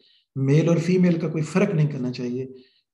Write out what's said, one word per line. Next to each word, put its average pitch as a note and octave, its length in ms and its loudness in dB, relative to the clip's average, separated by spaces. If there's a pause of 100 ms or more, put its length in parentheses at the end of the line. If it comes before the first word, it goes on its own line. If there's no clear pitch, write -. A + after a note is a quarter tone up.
(380)
Male C#3+ 320 2
और E3+ 100 2
female F3+ 380 2
का D#3 120 -4
कोई D#3 120 -6
फर्क G3 300 0
नहीं D3+ 160 2
करना B2+ 240 -6
चाहिए, B2 420 -8 (400)